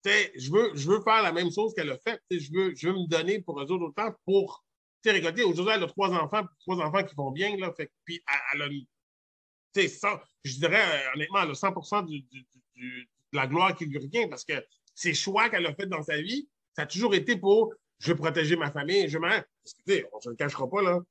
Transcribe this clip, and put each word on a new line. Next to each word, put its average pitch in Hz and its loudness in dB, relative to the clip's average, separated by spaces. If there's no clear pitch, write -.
tu 196 2
sais, 202 4
je 131 -6
veux, 208 4
je 147 -2
veux 208 6
faire 220 6
la 180 4
même 175 0
chose 214 0
qu'elle 151 -2
a 127 -6
faite. 233 -6
Tu 180 -2
sais, 147 -10
je 139 -14
veux, 185 0
je 147 -4
veux 190 0
me 180 -2
donner 165 0
pour 143 -8
eux 139 -6
autres 175 -2
autant 208 -4
pour, 190 0
tu 214 2
sais, 208 6
récolter. 170 0
Aujourd'hui, 180 2
elle 185 0
a - -4
trois 196 0
enfants, 175 0
trois 180 -4
enfants 185 0
qui 190 -12
vont 139 -4
bien, 196 -2
là. 185 -4
Fait 156 -8
que, - -20
puis 170 -10
elle, 139 2
elle 147 -4
a 143 -4
une, 143 -8
tu 196 4
sais, 160 4
ça, 202 -2
je 131 -8
dirais, 170 4
euh, 139 0
honnêtement, 165 0
elle 160 0
a - -4
cent 190 0
pour - -8
cent 202 0
du, 151 -8
du, 131 -20
du, 131 -20
du, 123 -12
de 143 -4
la 131 0
gloire 180 2
qui 170 -8
lui 143 -6
revient 170 -2
parce 139 -12
que 151 -6
ses 175 -2
choix 214 2
qu'elle 180 0
a 147 -2
faits 196 -8
dans 165 -4
sa 151 -2
vie, 240 -6
ça - -6
a - -4
toujours 202 0
été 185 2
pour, « 208 4
Je 165 0
veux 151 0
protéger 160 2
ma 151 -2
famille, 170 2
je 151 -4
m'en », 170 0
parce - -2
que, - -20
tu 190 2
sais, 160 0
on - -12
se 120 -10
le 117 -10
cachera 139 -2
pas, 202 0
là. 175 4